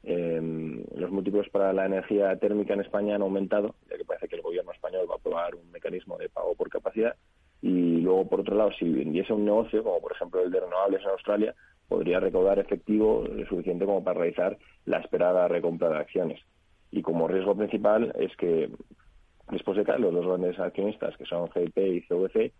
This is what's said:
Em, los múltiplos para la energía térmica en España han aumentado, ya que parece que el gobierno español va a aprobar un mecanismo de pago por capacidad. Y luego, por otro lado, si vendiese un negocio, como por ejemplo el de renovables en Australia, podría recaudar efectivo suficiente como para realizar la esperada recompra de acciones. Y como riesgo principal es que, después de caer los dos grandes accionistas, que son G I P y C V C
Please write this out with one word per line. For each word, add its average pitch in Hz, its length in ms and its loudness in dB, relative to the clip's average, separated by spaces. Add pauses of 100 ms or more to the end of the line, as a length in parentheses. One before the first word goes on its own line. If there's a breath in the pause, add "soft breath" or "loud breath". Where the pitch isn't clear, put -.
Em, 82 800 -4 (100)
los 87 160 -6
múltiplos 98 380 0
para 98 240 2
la 95 140 0
energía 98 500 2
térmica 104 360 0
en 98 100 0
España 104 340 -2
han 101 60 0
aumentado, 98 520 0 (160)
ya - 60 -8
que - 80 -10
parece - 240 -6
que 87 80 -8
el 82 60 -10
gobierno 87 280 -6
español 90 400 -4
va 85 40 -2
a - 20 -6
aprobar 85 400 -4
un 85 160 -20
mecanismo 87 460 -8
de 85 100 -8
pago 87 260 -2
por - 160 -4
capacidad. 113 460 -2 (440)
Y 87 400 4
luego, 92 280 4
por 95 120 2
otro - 140 -2
lado, 104 240 4
si 87 100 0
vendiese 78 440 0
un 104 120 2
negocio, 110 380 2
como 92 180 0
por - 120 -8
ejemplo 92 280 -4
el 90 120 0
de 92 80 2
renovables 95 420 0
en 101 80 -2
Australia, 104 440 0 (340 soft breath)
podría 90 320 2
recaudar 95 380 4
efectivo 107 680 2 (240)
suficiente 90 380 -2
como 95 180 0
para 90 160 0
realizar 90 380 0 (260 soft breath)
la 82 140 0
esperada 90 500 2
recompra 85 400 0
de 78 100 0
acciones. 78 420 -4 (500)
Y 90 120 -2
como 82 240 0
riesgo 95 300 2
principal 107 640 2
es - 180 -2
que, 82 340 0 (800)
después 95 260 -2
de 104 80 2
caer - 160 2
los 90 140 2
dos 87 120 0
grandes 90 340 0
accionistas, 98 560 -4
que - 80 -16
son 85 240 -4
G 87 180 0
I - 40 -6
P 95 180 0
y 87 140 0
C - 120 -4
V 92 140 0
C - 320 0